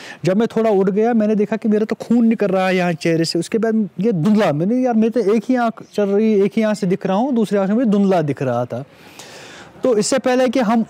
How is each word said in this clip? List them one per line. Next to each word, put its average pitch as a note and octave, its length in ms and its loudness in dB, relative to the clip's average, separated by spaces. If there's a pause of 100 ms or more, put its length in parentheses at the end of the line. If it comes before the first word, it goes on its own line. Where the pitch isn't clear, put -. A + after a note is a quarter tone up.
(220)
جب F#3 140 0
میں A3+ 100 2
تھوڑا A3+ 240 0
اٹھ G3 240 2
گیا، A3 180 0
میں G#3+ 140 2
نے G#3+ 80 0
دیکھا G#3 220 -2
کہ A3 120 -4
میرا G#3+ 160 0
تو A3 140 -4
خون A#3 300 2
نکل G#3+ 180 0
رہا F#3+ 220 0
ہے F#3 60 0
یہاں F3+ 180 0
چہرے E3 320 0
سے۔ E3+ 140 -2
اس E3+ 120 -6
کے A3+ 80 0
بعد A3 140 0 (260)
یہ G#3+ 120 0
دھندلا، G3+ 420 2
میں D#3 140 -2
نے، A3+ 80 0
یار، B3+ 200 0
میں A3 140 2
تو A3+ 120 0
ایک G#3 300 0
ہی B3+ 60 2
آنکھ A#3 260 -2 (100)
چل G#3 160 0
رہی، G#3 320 2
ایک G3+ 180 0
ہی A3 60 2
آنکھ G#3+ 140 -2
سے G3+ 80 -2
دکھ F#3+ 200 -2
رہا F#3 80 0
ہوں، B3+ 180 0
دوسرے G#3 260 0
آنکھ F#3+ 120 0
سے A3 60 0
مجھے A#3+ 140 0
دھندلا G3 300 2
دکھ C#3+ 220 -4
رہا B2 220 -2
تھا۔ A#2+ 180 -8 (1000)
تو C4 80 2
اس G#3 160 2
سے C4+ 120 0
پہلے B3+ 260 2 (100)
کہ C4+ 40 0
ہم A3+ 320 2